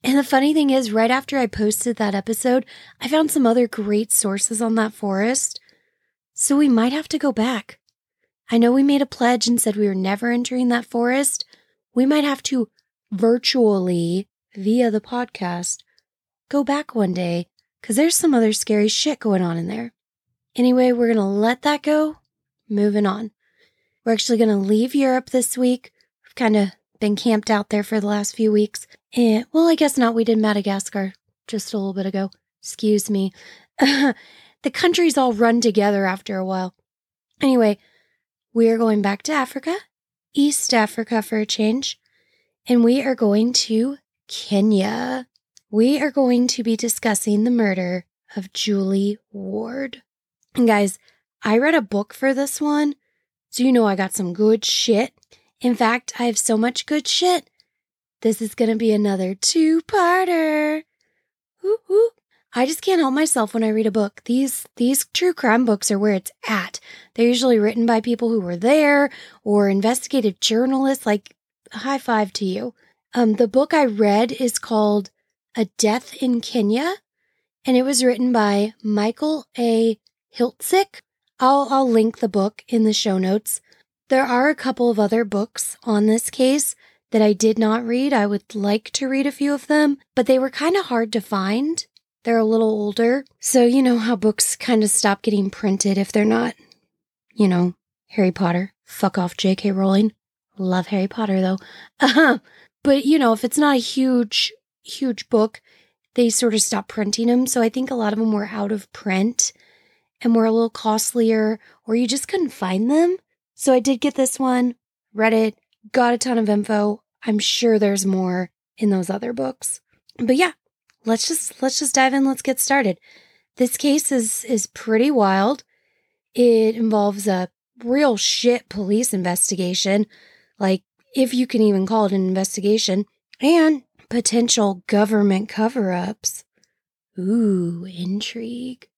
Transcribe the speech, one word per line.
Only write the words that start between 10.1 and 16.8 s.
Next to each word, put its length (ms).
entering 380
that 140
forest. 600
We 100
might 200
have 180
to 260
virtually, 1120
via 340
the 100
podcast, 840
go 160
back 280